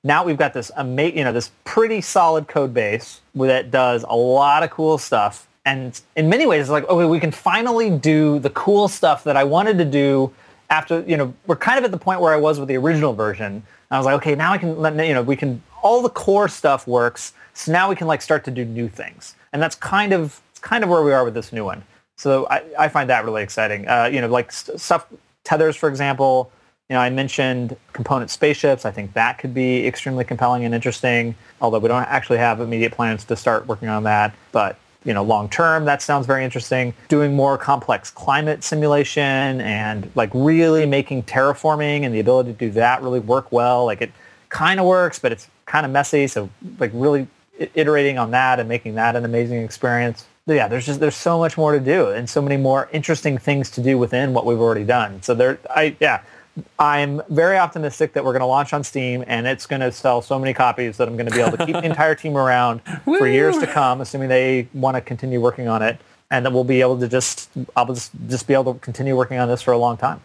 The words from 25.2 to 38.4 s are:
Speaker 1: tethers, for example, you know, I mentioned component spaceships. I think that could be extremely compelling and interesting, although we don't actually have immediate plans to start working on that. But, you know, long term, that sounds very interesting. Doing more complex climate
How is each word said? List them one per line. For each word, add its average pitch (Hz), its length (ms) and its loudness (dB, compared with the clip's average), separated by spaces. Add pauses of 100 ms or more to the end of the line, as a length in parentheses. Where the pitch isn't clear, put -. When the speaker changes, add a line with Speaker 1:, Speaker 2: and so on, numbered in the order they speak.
Speaker 1:
tethers, 156 320 2
for 160 120 -2
example, 135 640 0 (380)
you 131 60 -4
know, 127 60 2
I 123 100 2
mentioned 131 680 -4 (160)
component 123 380 -4
spaceships. 147 540 0
I 107 80 -4
think 101 220 -10
that 120 240 0
could 131 140 -8
be 127 340 0
extremely 127 380 -4
compelling 123 400 0
and 117 100 -2
interesting, 117 600 -2 (260)
although 113 200 0
we 113 80 0
don't 123 160 0
actually 123 340 0
have 117 220 0
immediate 117 320 -2
plans 113 320 -4
to 117 120 -4
start 110 300 0
working 110 220 -6
on 107 160 -2
that. 107 280 2 (200)
But, 104 240 0 (280)
you 113 100 -2
know, 101 80 -2
long 107 260 0
term, 160 360 2
that 143 180 0
sounds 139 240 -2
very 131 180 0
interesting. 123 480 -4 (160)
Doing 147 280 2
more 139 220 4
complex 131 520 -2
climate 147 540 -2